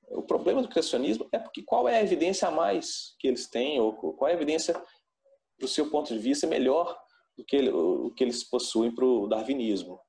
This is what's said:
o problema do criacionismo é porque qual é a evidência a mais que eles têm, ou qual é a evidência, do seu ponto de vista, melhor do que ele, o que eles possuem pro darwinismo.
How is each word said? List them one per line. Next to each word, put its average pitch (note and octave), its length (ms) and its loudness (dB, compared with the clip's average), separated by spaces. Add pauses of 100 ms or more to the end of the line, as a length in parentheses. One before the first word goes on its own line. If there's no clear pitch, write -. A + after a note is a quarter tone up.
(100)
o - 120 -6
problema - 380 0
do B3 80 -2
criacionismo - 640 0
é A3+ 60 0
porque A3+ 240 -10
qual A#3+ 260 2
é A#3+ 80 2
a A3 60 4
evidência F#3 440 2
a E3+ 40 2
mais E3+ 680 -2
que - 80 -2
eles B2 220 0
têm, C3 320 -2
ou A2 140 2
qual F#2+ 340 -2
é E3+ 40 2
a F3 40 2
evidência, D#3+ 420 0 (800)
do C3 80 -6
seu D3 220 0
ponto D3 240 -2
de A2 60 -2
vista, C#3 280 0
melhor D#3 540 2 (360)
do - 80 -18
que - 120 0
ele, C3+ 140 4
o - 420 0
que - 100 -2
eles A#2+ 220 -2
possuem A#2 500 0
pro A#2+ 340 2
darwinismo. A2 800 -2